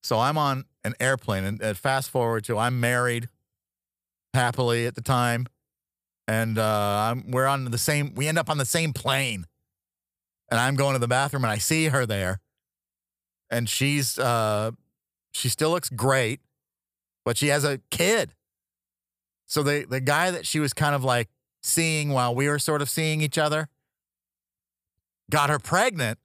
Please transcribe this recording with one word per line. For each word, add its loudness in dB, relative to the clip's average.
So 0
I'm 2
on 0
an -4
airplane 0
and, -4
uh, -2
fast -2
forward 0
to -4
I'm 0
married 0
happily 2
at -6
the -12
time. 0
And, 0
uh, 2
I'm, -6
we're 0
on 0
the -2
same, 0
we -4
end 0
up -2
on 0
the 0
same 0
plane. -2
And 2
I'm 2
going 2
to 2
the 0
bathroom 0
and 2
I -2
see 2
her 2
there. -2
And -2
she's, 0
uh, 0
she -2
still 0
looks -2
great, 0
but 0
she 0
has 2
a 0
kid. 0
So -2
the, 0
the -4
guy 2
that -6
she -2
was 0
kind 2
of, -2
like, 2
seeing 0
while 2
we 2
were 0
sort 0
of -4
seeing 0
each 0
other 0
got 4
her 0
pregnant. 0